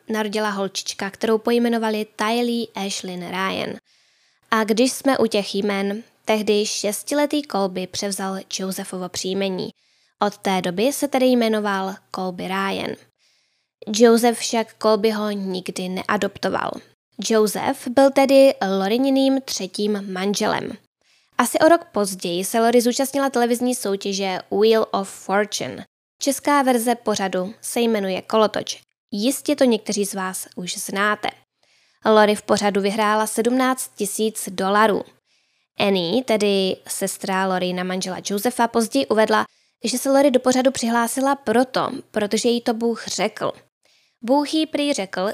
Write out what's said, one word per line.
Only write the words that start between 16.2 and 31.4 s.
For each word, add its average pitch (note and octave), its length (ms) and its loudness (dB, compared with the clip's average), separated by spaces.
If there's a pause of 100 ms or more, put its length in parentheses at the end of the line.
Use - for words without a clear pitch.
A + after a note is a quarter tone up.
Joseph A3 580 0
byl C4+ 240 4
tedy C4+ 420 6 (260)
Lorininým C4+ 640 2
třetím G3+ 720 -4
manželem. F#3+ 580 -2 (680)
Asi B3 200 0
o D#4+ 100 8
rok E4+ 220 4
později F#3+ 540 -4
se A3+ 140 -2
Lori A#3 220 6
zúčastnila C4+ 480 0
televizní A#3+ 460 0
soutěže G3 640 -4 (120)
Wheel A3 400 4
of G3 180 -4
Fortune. F#3+ 760 -4 (340)
Česká C#4+ 420 0
verze A#3+ 340 2
pořadu G3 680 -2
se - 180 -6
jmenuje G#3 420 0
Kolotoč. - 600 0 (300)
Jistě C4+ 440 -2
to C#4 80 4
někteří G#3+ 420 2
z - 80 -8
vás F#3 420 -8
už F3+ 220 -8
znáte. G3+ 520 -2 (760)